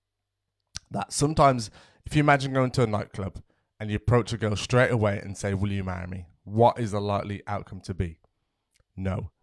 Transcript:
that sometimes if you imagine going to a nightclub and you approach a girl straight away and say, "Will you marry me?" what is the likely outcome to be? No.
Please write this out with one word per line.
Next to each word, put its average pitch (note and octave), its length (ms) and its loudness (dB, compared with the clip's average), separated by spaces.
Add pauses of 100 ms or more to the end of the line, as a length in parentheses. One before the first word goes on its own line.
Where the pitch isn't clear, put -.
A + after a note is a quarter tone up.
(920)
that - 200 -8
sometimes C#3+ 600 2 (340)
if D3 100 -4
you D3+ 40 4
imagine C#3 340 4
going C3 180 2
to B2+ 120 2
a A2+ 40 2
nightclub G2+ 540 -6 (380)
and G#2+ 100 -8
you G#2 60 -2
approach A#2+ 360 2
a A#2 60 -4
girl G#2 180 -2
straight B2 360 2
away G#2+ 320 2
and G2 120 -10
say, G2 200 -2
"Will G2+ 160 -2
you G2 120 -4
marry F2+ 220 -6
me?" F2+ 220 -10 (160)
what A2+ 360 2
is A2 120 -4
the G#2 100 -4
likely G2+ 460 -4
outcome G2 340 -8
to F#2+ 140 -10
be? E2 240 -6 (760)
No. F#2+ 360 -6 (120)